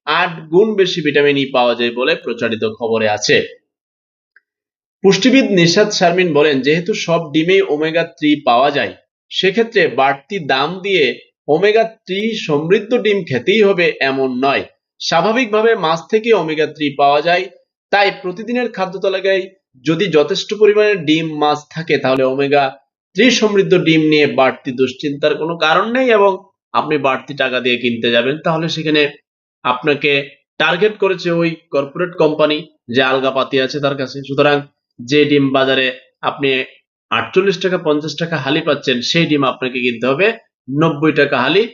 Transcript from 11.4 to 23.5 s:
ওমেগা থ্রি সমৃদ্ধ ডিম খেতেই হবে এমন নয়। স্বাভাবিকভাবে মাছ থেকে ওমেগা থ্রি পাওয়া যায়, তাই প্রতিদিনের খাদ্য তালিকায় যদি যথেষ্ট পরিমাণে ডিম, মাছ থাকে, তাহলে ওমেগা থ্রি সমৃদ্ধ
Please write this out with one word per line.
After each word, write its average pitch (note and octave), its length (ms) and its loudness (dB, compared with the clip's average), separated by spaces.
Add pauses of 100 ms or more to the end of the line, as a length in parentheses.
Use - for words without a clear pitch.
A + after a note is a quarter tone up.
ওমেগা G#3 360 2
থ্রি G#3+ 500 -6
সমৃদ্ধ F3+ 640 0
ডিম G3+ 320 0
খেতেই D#3 340 0
হবে F3+ 380 2
এমন C3+ 440 -2
নয়। B2+ 200 0 (360)
স্বাভাবিকভাবে A3 720 0
মাছ E3 260 -2 (100)
থেকে A3 220 2
ওমেগা D#3 340 0
থ্রি D3 320 -6
পাওয়া C#3+ 220 4
যায়, F3 240 0 (460)
তাই G3+ 200 2 (120)
প্রতিদিনের A3 500 -6
খাদ্য F#3+ 260 -8
তালিকায় F#3+ 500 -2 (380)
যদি E3 200 0
যথেষ্ট D#3 480 0
পরিমাণে G#3 400 4
ডিম, D#3 440 -2
মাছ D3+ 200 0 (120)
থাকে, D#3+ 280 -2
তাহলে C3+ 260 0
ওমেগা C#3 520 0 (380)
থ্রি A#3+ 160 4
সমৃদ্ধ G3 480 2